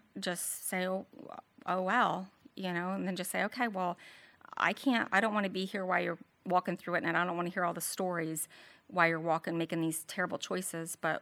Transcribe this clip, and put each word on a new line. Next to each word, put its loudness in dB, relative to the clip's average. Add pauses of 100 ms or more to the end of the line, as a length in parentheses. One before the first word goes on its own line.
(180)
just -4
say, 0
"Oh, -2 (640)
oh, 2
well," 2 (260)
you -2
know, -2
and -2
then -2
just -4
say, 0
"Okay, -2
well, -2 (580)
I 4
can't, 2
I 6
don't 2
wanna 2
be -2
here -4
while 2
you're -2 (280)
walking 2
through -2
it, 2
and 2
I 4
don't -2
wanna -2
hear 0
all 0
the -6
stories -2 (380)
while 4
you're 0
walking, 2
making 0
these 0
terrible -2
choices. -4
But -2